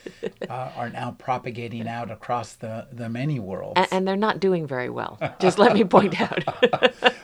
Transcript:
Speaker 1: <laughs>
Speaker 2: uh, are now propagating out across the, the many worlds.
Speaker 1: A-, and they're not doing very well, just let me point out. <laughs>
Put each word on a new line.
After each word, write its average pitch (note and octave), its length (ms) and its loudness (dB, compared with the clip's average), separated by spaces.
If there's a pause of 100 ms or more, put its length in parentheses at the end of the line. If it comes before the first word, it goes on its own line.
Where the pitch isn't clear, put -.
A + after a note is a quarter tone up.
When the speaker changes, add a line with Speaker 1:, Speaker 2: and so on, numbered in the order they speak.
(200)
Speaker 1:
<laughs> - 300 -10
Speaker 2:
uh, B2+ 260 -8
are A#2+ 140 -6
now B2 220 -8
propagating A#2 760 -6
out A#2 220 -8
across A#2 440 -6
the, A2+ 380 -10
the A#2 160 -10
many C3 320 -2
worlds. G2 400 -4
Speaker 1:
A-, F#3 140 4
and F#3+ 140 0
they're F#3+ 100 0
not G#3 220 0
doing F3+ 260 2
very B2+ 240 -4
well, A#2 300 -8 (200)
just F#3 200 4
let G#3 160 8
me G#3+ 80 6
point G3+ 360 4
out. - 300 -2
<laughs> - 540 2 (200)